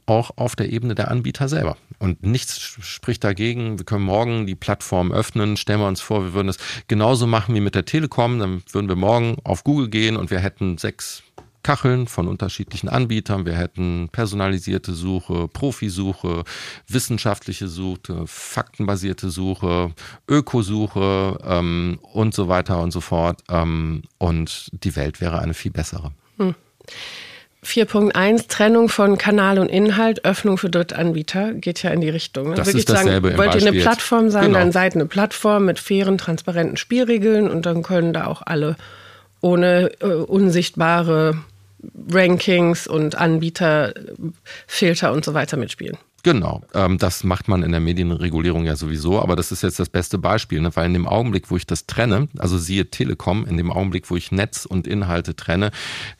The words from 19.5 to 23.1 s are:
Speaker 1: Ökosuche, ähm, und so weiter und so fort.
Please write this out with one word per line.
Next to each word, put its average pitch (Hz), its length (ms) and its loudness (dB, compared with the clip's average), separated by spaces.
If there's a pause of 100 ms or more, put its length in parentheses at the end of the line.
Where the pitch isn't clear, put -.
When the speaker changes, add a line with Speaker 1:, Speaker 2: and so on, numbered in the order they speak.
Speaker 1:
Ökosuche, 101 1120 0
ähm, 87 540 0 (160)
und 110 220 2
so 95 120 0
weiter 90 360 0
und 85 80 -2
so 85 100 -4
fort. 85 480 0